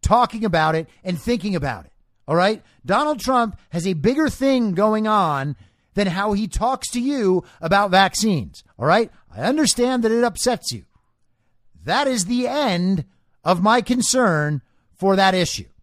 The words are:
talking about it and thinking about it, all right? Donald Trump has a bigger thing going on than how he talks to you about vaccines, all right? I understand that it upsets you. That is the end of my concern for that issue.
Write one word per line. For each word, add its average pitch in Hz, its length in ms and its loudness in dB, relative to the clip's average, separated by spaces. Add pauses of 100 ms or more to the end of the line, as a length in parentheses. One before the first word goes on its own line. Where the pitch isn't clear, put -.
talking 226 440 0
about 160 300 2
it 165 120 -4 (160)
and 180 160 -6
thinking 208 360 -4
about 131 300 -6
it, - 60 -20 (360)
all 151 80 -2
right? 196 260 2 (240)
Donald 277 340 0
Trump 233 380 0 (120)
has 170 180 -4
a 190 60 0
bigger 247 360 2
thing 247 440 0
going 214 340 2
on 151 480 0 (400)
than 202 120 2
how 196 260 -2
he 202 140 -2
talks 254 420 -4
to 240 120 -4
you 226 420 0 (160)
about 196 320 0
vaccines, 185 720 2 (140)
all 117 80 -4
right? 202 260 2 (240)
I 107 60 -10
understand 247 640 0
that 220 80 2
it 233 120 2
upsets 240 480 -2
you. 110 140 -12 (1000)
That 247 240 -2
is 233 180 -2
the 247 220 -2
end 196 580 -2 (380)
of 175 200 0
my 226 180 2
concern 180 800 0 (320)
for 190 220 0
that 190 180 4
issue. 175 360 -2 (140)